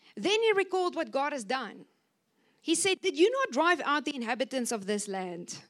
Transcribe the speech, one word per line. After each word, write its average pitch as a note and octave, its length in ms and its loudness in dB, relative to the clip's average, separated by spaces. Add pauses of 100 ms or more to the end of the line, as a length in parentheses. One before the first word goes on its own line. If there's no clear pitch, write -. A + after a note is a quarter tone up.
(160)
Then G4+ 260 2
he A4+ 100 4
recalled F#4 440 2
what C#4 160 -4
God C#4 200 0
has C4 120 -6
done. A#3+ 420 -6 (760)
He D#4+ 140 2
said, F#4+ 260 0
"Did C#4+ 160 -2
you F4 140 6
not C5 220 0
drive D#4 320 2
out C#4+ 200 0
the D4 120 -6
inhabitants A#3+ 560 -4
of G3+ 140 -6
this G#3 200 -2
land F3+ 640 -8